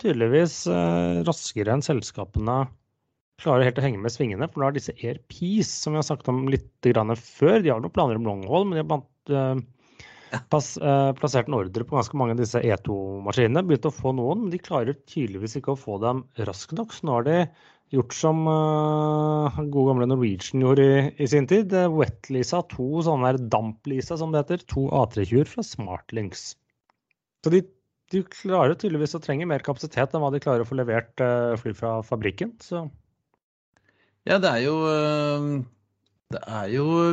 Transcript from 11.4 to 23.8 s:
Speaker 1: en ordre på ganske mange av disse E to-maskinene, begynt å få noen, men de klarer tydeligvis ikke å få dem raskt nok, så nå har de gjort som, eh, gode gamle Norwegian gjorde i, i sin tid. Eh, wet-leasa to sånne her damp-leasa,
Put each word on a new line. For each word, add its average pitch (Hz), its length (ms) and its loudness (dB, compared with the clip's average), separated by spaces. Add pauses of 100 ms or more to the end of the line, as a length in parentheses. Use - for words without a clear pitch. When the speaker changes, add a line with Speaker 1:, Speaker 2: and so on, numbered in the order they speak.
Speaker 1:
en 147 80 -4
ordre 104 300 -2
på - 160 -4
ganske - 160 -4
mange 120 160 0
av 117 80 -2
disse 117 240 -2
E 113 160 2
to-maskinene, 101 880 0
begynt 139 160 2
å 151 80 -2
få 131 240 -4
noen, 135 300 -2
men 175 40 -4
de 180 80 -6
klarer 139 460 -4
tydeligvis 110 560 -6
ikke 135 160 -4
å - 20 -8
få 104 220 -8
dem 123 240 -2 (240)
raskt - 240 -12
nok, 220 240 -8
så - 80 -10
nå 147 80 -2
har 120 160 2
de 165 80 4 (580)
gjort 123 220 0
som, 160 340 2
eh, 151 1120 0 (100)
gode 135 220 4
gamle 123 180 2
Norwegian 127 540 0
gjorde 135 200 6
i, 139 140 6 (240)
i 127 80 2
sin 143 160 4
tid. 196 260 2
Eh, 180 200 4
wet-leasa 139 680 0 (100)
to 143 340 -2
sånne 131 240 2
her 131 80 2 (140)
damp-leasa, 123 640 -4